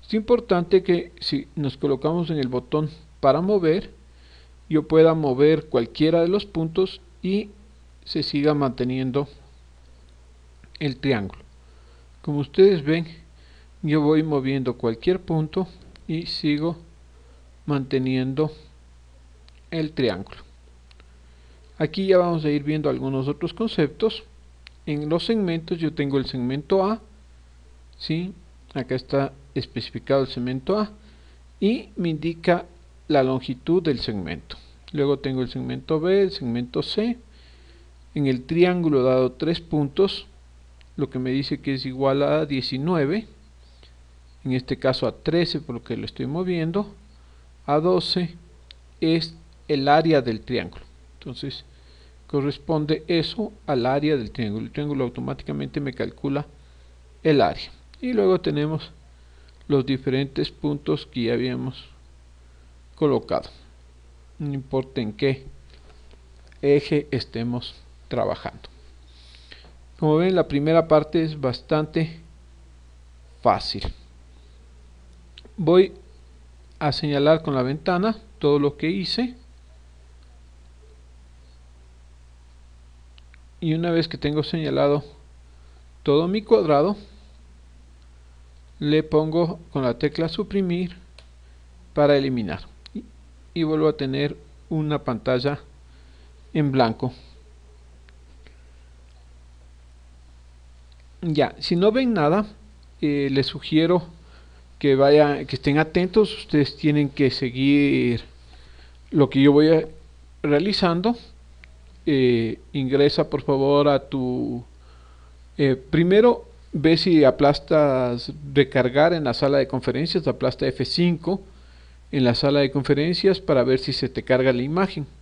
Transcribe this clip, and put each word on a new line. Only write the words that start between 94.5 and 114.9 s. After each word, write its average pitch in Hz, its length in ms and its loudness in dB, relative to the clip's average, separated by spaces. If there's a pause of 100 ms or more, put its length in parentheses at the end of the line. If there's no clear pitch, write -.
una 151 320 -2
pantalla 127 560 -2 (920)
en 147 200 0
blanco. 123 420 0 (4000)
Ya, 147 380 0
si - 160 -2
no 190 160 4
ven 247 220 0
nada, 185 340 0 (540)
eh, 143 300 0
les 135 140 2
sugiero 165 580 0 (760)
que 139 160 4
vayan, 143 500 6
que 131 120 -6
estén 147 200 2
atentos. 180 580 2
Ustedes - 400 0
tienen 147 340 2
que 135 200 2
seguir 131 920 2 (880)
lo 139 180 4
que 135 140 2
yo 143 80 8
voy 151 160 6
a, 160 200 4 (540)
realizando. 180 720 0 (920)
Eh, 123 520 2 (140)
ingresa 139 560 2
por 143 140 -4
favor 143 440 2
a 139 220 0
tu, 123 540 -4 (920)